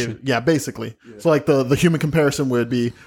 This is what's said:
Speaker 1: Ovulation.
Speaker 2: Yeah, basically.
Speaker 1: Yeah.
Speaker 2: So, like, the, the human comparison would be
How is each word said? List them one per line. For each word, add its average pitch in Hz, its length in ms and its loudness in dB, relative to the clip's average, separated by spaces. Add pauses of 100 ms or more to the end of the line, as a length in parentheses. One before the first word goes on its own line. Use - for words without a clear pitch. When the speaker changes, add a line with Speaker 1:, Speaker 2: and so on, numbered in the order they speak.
Speaker 1:
Ovulation. 113 180 -12
Speaker 2:
Yeah, 123 140 0
basically. 120 560 -2 (120)
Speaker 1:
Yeah. 110 100 -20
Speaker 2:
So, 165 120 -2
like, 147 160 2
the, 139 180 4
the 123 120 0
human 165 240 2
comparison 147 500 0
would 120 180 0
be 120 240 -2 (140)